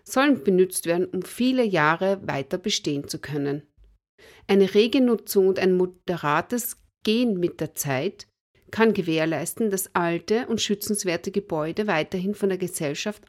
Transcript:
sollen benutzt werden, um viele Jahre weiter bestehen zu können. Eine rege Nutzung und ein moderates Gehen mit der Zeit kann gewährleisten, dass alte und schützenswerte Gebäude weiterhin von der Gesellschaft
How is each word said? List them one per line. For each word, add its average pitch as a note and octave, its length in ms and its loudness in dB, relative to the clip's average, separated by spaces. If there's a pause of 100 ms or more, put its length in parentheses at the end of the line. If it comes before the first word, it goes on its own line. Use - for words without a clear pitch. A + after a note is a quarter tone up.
sollen C4 400 2
benutzt F#3 440 2
werden, F3 200 0
um F#3 160 -6
viele B3+ 400 0
Jahre F#3 640 2
weiter C#3 320 -4
bestehen D3+ 480 -4
zu - 140 -10
können. C#3+ 420 -4 (840)
Eine G3 260 4
rege A#3 260 4
Nutzung G#3+ 460 2
und F#3+ 140 2
ein F#3 160 4
moderates F3+ 1000 -2 (260)
Gehen A3 340 2
mit E3+ 220 -2
der D3+ 140 -6
Zeit C#3+ 520 -4 (460)
kann A3 220 4
gewährleisten, D#3+ 760 -2
dass - 240 -6
alte F3 540 -2
und A3+ 120 -2
schützenswerte G3+ 720 -4
Gebäude F3+ 560 -4
weiterhin F3+ 480 -2
von G3+ 140 -2
der F#3 100 -2
Gesellschaft F3 720 -6